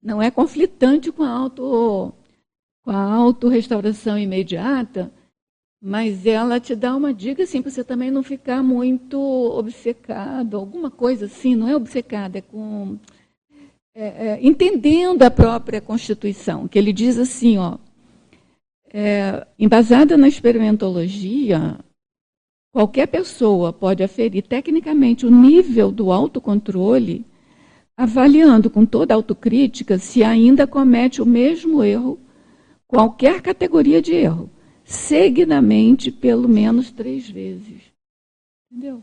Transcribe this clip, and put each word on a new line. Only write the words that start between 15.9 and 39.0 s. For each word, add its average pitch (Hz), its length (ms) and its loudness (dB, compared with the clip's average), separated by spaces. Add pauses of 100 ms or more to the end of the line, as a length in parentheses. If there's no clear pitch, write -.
que 208 100 0
ele 208 140 2
diz 233 260 0
assim, 240 380 0
ó, 175 220 -4 (1120)
é, 202 540 -4 (120)
embasada 240 580 6
na 277 120 8
experimentologia, 202 1500 -2 (960)
qualquer 240 340 0
pessoa 208 680 -2
pode 185 300 -4
aferir 196 400 -4
tecnicamente 277 840 -2
o 233 60 2
nível 247 640 6
do 196 180 -2
autocontrole, 208 1120 -2 (720)
avaliando 254 760 4
com 208 140 4
toda - 300 0
autocrítica 220 840 -2
se 226 240 0
ainda 233 440 4
comete 262 560 2
o 220 40 0
mesmo 285 580 2
erro, 240 340 -2 (680)
qualquer 247 540 0
categoria 330 600 0
de 330 120 -4
erro, 170 360 -2 (340)
seguidamente 254 1300 2
pelo 247 380 0
menos 226 420 2
três 247 380 -12
vezes. 190 540 -16 (880)
Entendeu? 247 320 -16